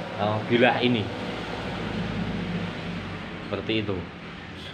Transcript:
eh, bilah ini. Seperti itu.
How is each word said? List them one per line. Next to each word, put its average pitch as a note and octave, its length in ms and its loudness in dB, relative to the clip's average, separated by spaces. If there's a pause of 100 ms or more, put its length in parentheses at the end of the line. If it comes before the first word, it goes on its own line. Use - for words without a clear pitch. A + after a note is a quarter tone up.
(180)
eh, G#2+ 200 4 (120)
bilah A#2+ 320 8
ini. A#2+ 240 4 (2500)
Seperti G#2 400 0
itu. G2 100 0 (760)